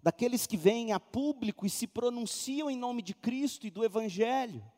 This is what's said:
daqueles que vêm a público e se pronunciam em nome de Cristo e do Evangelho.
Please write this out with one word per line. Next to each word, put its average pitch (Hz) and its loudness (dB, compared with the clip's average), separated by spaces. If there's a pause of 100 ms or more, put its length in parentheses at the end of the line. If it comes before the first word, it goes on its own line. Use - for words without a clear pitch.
daqueles 240 2
que 220 -2
vêm 220 4
a 190 2
público 254 -2
e 202 2
se - -4
pronunciam 247 -2
em 269 -2
nome 247 -4
de 185 -8
Cristo 254 -2
e 208 -6
do 196 -2
Evangelho. 220 0 (140)